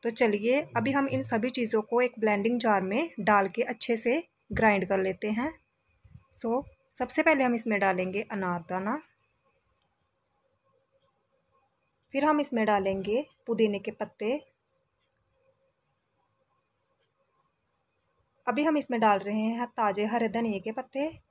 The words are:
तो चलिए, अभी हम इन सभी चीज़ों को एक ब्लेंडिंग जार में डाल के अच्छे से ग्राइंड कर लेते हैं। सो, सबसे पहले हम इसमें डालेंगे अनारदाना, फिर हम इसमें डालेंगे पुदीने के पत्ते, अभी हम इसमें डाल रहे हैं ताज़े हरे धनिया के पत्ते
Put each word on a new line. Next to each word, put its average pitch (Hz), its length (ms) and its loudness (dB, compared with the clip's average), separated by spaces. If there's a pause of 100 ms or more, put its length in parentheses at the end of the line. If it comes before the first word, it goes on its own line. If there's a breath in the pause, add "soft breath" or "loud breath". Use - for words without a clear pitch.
तो 233 80 -2
चलिए, 226 500 2 (160)
अभी 233 160 0
हम 277 160 0
इन 262 140 -2
सभी 240 280 -2
चीज़ों 226 320 0
को 233 180 0
एक 247 180 0
ब्लेंडिंग 214 420 0
जार 214 220 2
में 226 280 -2 (100)
डाल 202 280 4
के 226 140 -4
अच्छे 233 340 -4
से 247 320 -2 (240)
ग्राइंड 202 360 2
कर 196 100 0
लेते 190 320 -2
हैं। 247 300 -4 (720)
सो, 233 340 -4 (320)
सबसे 247 240 -2
पहले 311 220 4
हम 247 100 2
इसमें 226 260 -2
डालेंगे 190 420 0
अनारदाना, 190 800 -4 (3000)
फिर 277 120 0
हम 302 160 4
इसमें 233 260 0
डालेंगे 202 600 0 (200)
पुदीने 220 320 2
के 196 120 -8
पत्ते, 214 480 -4 (4000)
अभी 247 160 0
हम 311 120 2
इसमें 254 240 -2
डाल 208 180 6
रहे 202 220 -4
हैं 233 260 -2
ताज़े 208 380 -2
हरे 226 240 0
धनिया 220 300 -2
के 220 140 -8
पत्ते 277 480 -6 (100)